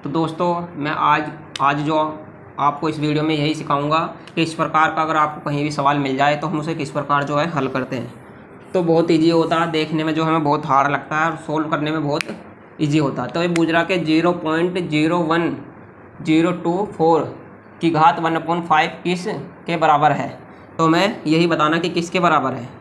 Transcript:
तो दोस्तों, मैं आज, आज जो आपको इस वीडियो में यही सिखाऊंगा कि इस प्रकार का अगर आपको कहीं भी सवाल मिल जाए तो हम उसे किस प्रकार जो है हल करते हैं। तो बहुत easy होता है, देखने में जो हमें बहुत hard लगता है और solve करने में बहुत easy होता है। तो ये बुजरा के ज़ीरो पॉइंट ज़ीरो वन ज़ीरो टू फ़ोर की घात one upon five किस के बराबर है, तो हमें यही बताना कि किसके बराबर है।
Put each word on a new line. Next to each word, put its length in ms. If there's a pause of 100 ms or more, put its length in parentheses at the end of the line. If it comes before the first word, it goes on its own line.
तो 60
दोस्तों, 360 (300)
मैं 140
आज, 400 (300)
आज 200
जो 180 (600)
आपको 300
इस 100
वीडियो 260
में 100
यही 200
सिखाऊंगा 460 (340)
कि 80
इस 120
प्रकार 400
का 80
अगर 140
आपको 240
कहीं 220
भी 80
सवाल 280
मिल 180
जाए 200
तो 100
हम 140
उसे 140
किस 160
प्रकार 340
जो 120
है 120
हल 200
करते 280
हैं। 160 (640)
तो 80
बहुत 280
easy 200
होता 300
है, 100
देखने 340
में 100
जो 100
हमें 200
बहुत 220
hard 240
लगता 280
है 120
और 80
solve 300
करने 220
में 120
बहुत 200 (580)
easy 180
होता 240
है। 60
तो 140
ये 80
बुजरा 340
के 160
ज़ीरो 340
पॉइंट 460
ज़ीरो 400
वन 280 (720)
ज़ीरो 360
टू 160 (140)
फ़ोर 340 (580)
की 120
घात 280
one 180
upon 280
five 380
किस 220
के 520
बराबर 360
है, 140 (500)
तो 80
हमें 400
यही 200
बताना 320
कि 120
किसके 300
बराबर 340
है। 140 (120)